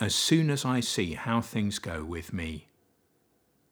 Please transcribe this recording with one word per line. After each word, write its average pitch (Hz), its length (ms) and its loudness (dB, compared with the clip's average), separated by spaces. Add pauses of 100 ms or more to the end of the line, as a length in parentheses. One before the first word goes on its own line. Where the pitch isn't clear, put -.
as 104 140 2
soon 160 340 4
as 139 160 0
I 127 160 2
see 92 320 0
how 117 300 0
things 104 360 -2
go 80 260 -6
with 82 280 -8
me. 80 360 -6 (1040)